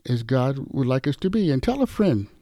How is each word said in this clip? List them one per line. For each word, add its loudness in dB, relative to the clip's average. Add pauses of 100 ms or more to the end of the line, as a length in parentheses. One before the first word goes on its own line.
as 0
God 0 (120)
would -2
like 0
us -2
to -2
be. 2
And 0
tell 0
a 2
friend 0 (140)